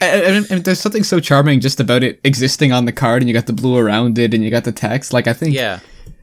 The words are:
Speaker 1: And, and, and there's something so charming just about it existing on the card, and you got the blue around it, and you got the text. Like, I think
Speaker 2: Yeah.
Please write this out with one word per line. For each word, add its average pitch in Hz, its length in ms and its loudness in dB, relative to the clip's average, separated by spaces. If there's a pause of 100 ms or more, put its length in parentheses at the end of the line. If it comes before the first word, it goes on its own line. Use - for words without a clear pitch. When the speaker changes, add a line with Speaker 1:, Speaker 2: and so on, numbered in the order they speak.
Speaker 1:
And, 185 220 2
and, 196 280 0
and 180 140 -2
there's 185 160 0
something 208 220 -2
so 190 160 0
charming 143 420 2
just 135 200 0
about 123 240 0
it - 180 -4
existing 135 500 0
on 123 120 2
the 117 80 -2
card, 120 300 0
and 123 60 0
you 117 60 0
got 113 120 0
the 127 80 -4
blue 123 240 0
around 113 400 0
it, 117 160 2
and 110 100 0
you 110 60 -4
got 113 140 -2
the 117 80 -4
text. 113 420 -6
Like, 120 120 0
I 113 60 0
think 151 220 -2
Speaker 2:
Yeah. 107 260 -4 (420)